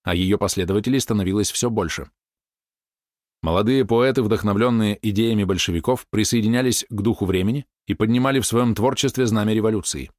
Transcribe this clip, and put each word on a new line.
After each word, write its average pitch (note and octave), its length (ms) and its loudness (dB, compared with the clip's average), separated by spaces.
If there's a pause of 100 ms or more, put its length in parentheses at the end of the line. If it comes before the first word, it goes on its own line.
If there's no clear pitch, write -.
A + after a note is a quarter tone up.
а F2+ 140 -2
её F#2 240 2
последователей G2+ 600 0
становилось G2+ 520 -2
всё - 180 -2
больше. F#2+ 400 -4 (1300)
Молодые G#2 420 2
поэты, A#2+ 380 2
вдохновлённые G#2+ 720 0 (100)
идеями G#2+ 360 0
большевиков, F#2 680 -2
присоединялись A2+ 800 0
к G#2 120 -6
духу G#2 240 0
времени F#2 420 -2 (180)
и - 80 -4
поднимали B2 460 2
в G#2+ 80 -2
своём A#2 260 2
творчестве B2+ 540 0
знамя G#2+ 260 0
революции. G#2 640 -2